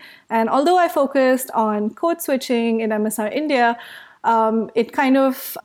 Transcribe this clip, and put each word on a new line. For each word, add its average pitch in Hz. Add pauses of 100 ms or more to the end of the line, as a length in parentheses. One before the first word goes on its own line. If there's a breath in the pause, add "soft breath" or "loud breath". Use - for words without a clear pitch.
(300 loud breath)
And 226
although 320
I 349
focused 262
on 214
code 339
switching 233
in 220
M 214
S 220
R 214
India, 247 (460 loud breath)
um, 220
it 226
kind 269
of 269